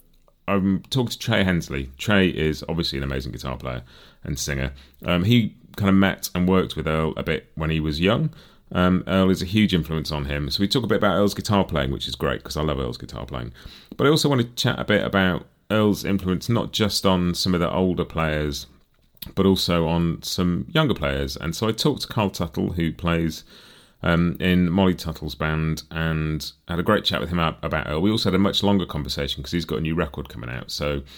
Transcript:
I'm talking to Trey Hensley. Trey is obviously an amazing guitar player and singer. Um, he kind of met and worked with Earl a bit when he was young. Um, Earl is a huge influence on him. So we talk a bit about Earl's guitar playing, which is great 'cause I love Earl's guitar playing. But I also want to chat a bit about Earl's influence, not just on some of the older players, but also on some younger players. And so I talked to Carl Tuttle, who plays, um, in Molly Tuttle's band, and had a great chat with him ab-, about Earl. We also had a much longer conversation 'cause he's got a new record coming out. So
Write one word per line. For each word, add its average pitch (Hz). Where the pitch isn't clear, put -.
I'm 95
talking 123
to -
Trey 107
Hensley. 76
Trey 95
is 78
obviously 82
an 67
amazing 65
guitar 65
player 64
and 76
singer. 67
Um, 87
he 117
kind 95
of 95
met 98
and 90
worked 92
with 78
Earl 80
a -
bit 78
when 78
he 80
was 76
young. 127
Um, 90
Earl 92
is 90
a -
huge 104
influence 78
on 73
him. 73
So -
we 101
talk 123
a 107
bit 101
about 98
Earl's 101
guitar 98
playing, 69
which -
is -
great -
'cause -
I 76
love 73
Earl's 62
guitar -
playing. 62
But 127
I -
also 151
want 135
to 120
chat -
a -
bit 104
about 92
Earl's 104
influence, 92
not 113
just 104
on 90
some 92
of 85
the 85
older 87
players, 76
but 95
also 87
on 85
some 87
younger 147
players. 69
And 82
so 110
I 113
talked 117
to -
Carl 101
Tuttle, 92
who 82
plays, 82
um, 85
in 90
Molly 92
Tuttle's 78
band, 78
and 78
had 85
a 90
great 104
chat 85
with 80
him 85
ab-, 80
about 80
Earl. 78
We 104
also 110
had 90
a 92
much 98
longer 98
conversation 71
'cause -
he's 85
got -
a -
new 80
record 78
coming 58
out. 62
So 71